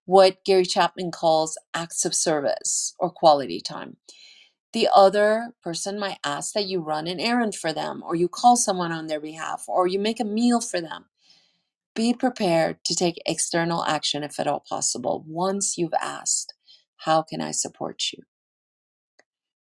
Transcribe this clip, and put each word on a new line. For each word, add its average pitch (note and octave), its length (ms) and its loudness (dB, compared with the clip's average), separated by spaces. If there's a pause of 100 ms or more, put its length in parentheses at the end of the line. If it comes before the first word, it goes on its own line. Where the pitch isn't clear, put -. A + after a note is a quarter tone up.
what F#3+ 380 6
Gary F#3+ 220 6
Chapman F3+ 460 0
calls D#3+ 460 2 (160)
acts E3 320 -4
of D#3+ 100 -2
service - 840 -2
or F3+ 100 0
quality C#3+ 520 4
time. - 360 -12 (760)
The A3+ 200 0
other G#3 680 6
person G3 380 -6
might G3 240 -6
ask C#3+ 300 -6
that G#3 120 -2
you F#3+ 140 -4
run D#3 280 -4
an F3 120 -6
errand A#3 360 0
for D#3+ 160 -4
them, D3+ 320 -6
or E3 120 -4
you F3 120 2
call A#3+ 300 4
someone F3+ 340 -2
on D#3+ 160 -8
their D3+ 120 -4
behalf, D#3 480 -10
or F3+ 200 2
you F#3+ 120 -2
make A3 200 -2
a A#3 60 -4
meal A#3 340 2
for F#3 220 -6
them. E3 240 -12 (920)
Be A#3 180 2
prepared F3 720 0
to F3 100 -4
take E3+ 300 0
external E3+ 600 -2
action D3 380 -2
if C#3+ 160 -8
at C#3+ 80 -4
all D3 200 -2
possible - 600 -4
once F#3+ 500 -4
you've E3 240 -2
asked, - 540 -6 (420)
"How D#3+ 240 2
can D#3 180 -8
I D#3 120 -4
support - 600 -6
you?" - 120 -16 (1400)